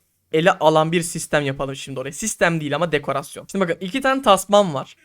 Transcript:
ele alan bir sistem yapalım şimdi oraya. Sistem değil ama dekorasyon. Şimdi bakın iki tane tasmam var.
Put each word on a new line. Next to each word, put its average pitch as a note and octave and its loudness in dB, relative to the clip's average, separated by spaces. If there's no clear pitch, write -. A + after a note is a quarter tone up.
ele D#3+ 4
alan D#3 4
bir F3 0
sistem D#3+ -4
yapalım C#3 -6
şimdi C3+ -12
oraya. C3 -8
Sistem E3+ -2
değil C#3+ -4
ama D#3+ -2
dekorasyon. C#3+ -4
Şimdi G3 -2
bakın E3 -2
iki F#3+ -6
tane C4+ 0
tasmam G3+ 4
var. - -8